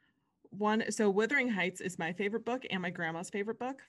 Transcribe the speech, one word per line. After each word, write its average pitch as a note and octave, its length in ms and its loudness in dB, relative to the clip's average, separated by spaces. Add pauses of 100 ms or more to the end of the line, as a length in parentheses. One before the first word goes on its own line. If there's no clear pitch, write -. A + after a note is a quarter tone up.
(500)
one, G#3+ 400 2
so G#3+ 200 4
Wuthering B3 400 4
Heights F3+ 300 0
is - 180 -6
my E3+ 140 -2
favorite G#3 320 -2
book B3+ 260 -2
and F#3+ 100 0
my F3+ 100 -2
grandma's E3+ 380 -4
favorite G#3+ 300 -4
book. C4 300 -6